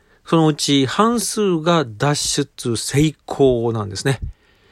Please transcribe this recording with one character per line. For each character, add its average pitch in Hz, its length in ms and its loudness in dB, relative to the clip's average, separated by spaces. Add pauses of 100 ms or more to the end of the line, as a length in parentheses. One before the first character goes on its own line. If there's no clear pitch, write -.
(240)
そ - 120 0
の 160 120 4
う 156 60 4
ち 139 320 0
半 220 340 2
数 202 380 -2
が 165 280 2
脱 120 300 -2
出 - 600 -4
成 143 400 0 (120)
功 120 440 2
な 110 140 -4
ん 98 40 -8
で 98 60 -10
す - 100 -6
ね。 135 140 -2 (520)